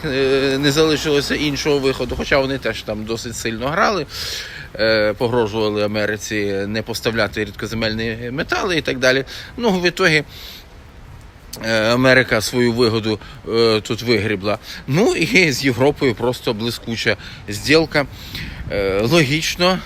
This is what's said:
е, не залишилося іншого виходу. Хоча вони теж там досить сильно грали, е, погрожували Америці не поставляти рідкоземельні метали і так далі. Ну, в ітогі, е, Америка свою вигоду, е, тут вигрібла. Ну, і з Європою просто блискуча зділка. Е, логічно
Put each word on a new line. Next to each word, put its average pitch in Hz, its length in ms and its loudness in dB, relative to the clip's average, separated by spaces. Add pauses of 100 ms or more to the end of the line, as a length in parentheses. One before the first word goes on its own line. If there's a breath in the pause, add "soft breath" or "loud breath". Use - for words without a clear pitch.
е, 135 540 2
не 143 140 4
залишилося 151 640 2
іншого 143 440 0
виходу. 131 380 -2
Хоча 143 220 2
вони 135 200 0
теж 113 240 -4
там 107 220 -6
досить 113 320 -6
сильно 113 320 -4
грали, 190 380 0 (680 loud breath)
е, 107 440 2
погрожували 110 640 2
Америці 104 800 -2
не 107 160 -4
поставляти 110 600 -2
рідкоземельні 113 880 -4
метали 180 440 -2
і 147 40 2
так 135 180 -4
далі. 127 260 4 (320 loud breath)
Ну, 233 140 2
в 180 160 2
ітогі, 165 380 4 (1400 loud breath)
е, 110 280 2
Америка 127 480 4
свою 123 320 2
вигоду, 110 460 2 (300 loud breath)
е, 113 320 4
тут 117 220 -6
вигрібла. 104 560 0 (280 loud breath)
Ну, 208 280 4
і 170 380 2
з 131 120 -4
Європою 131 500 2
просто 120 400 -2
блискуча 113 600 -2 (320 loud breath)
зділка. 139 580 2 (640 loud breath)
Е, 98 280 0
логічно 160 840 2